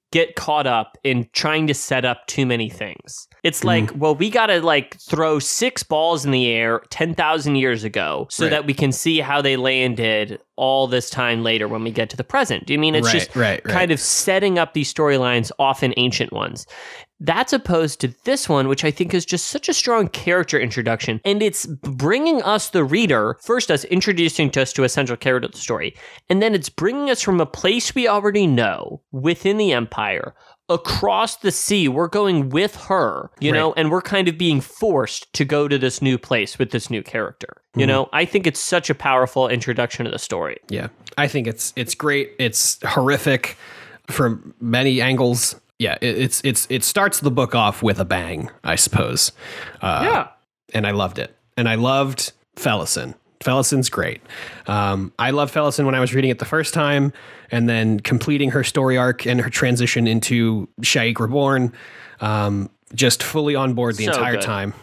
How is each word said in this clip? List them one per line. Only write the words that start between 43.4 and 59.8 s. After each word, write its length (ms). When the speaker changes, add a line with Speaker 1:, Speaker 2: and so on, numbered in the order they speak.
Speaker 2:
from 520
many 420
angles. 540
Yeah, 220
it, 160
it's, 260
it's, 260
it 140
starts 380
the 100
book 240
off 260
with 180
a 60
bang, 460
I 100
suppose. 560
Uh, 220
Speaker 1:
Yeah. 240
Speaker 2:
and 120
I 60
loved 260
it. 160
And 140
I 60
loved 580
Fellison. 580
Fellison's 480
great. 320
Um, 540
I 100
loved 240
Fellison 320
when 80
I 60
was 160
reading 160
it 80
the 60
first 280
time, 400
and 180
then 300
completing 500
her 140
story 340
arc 300
and 120
her 120
transition 560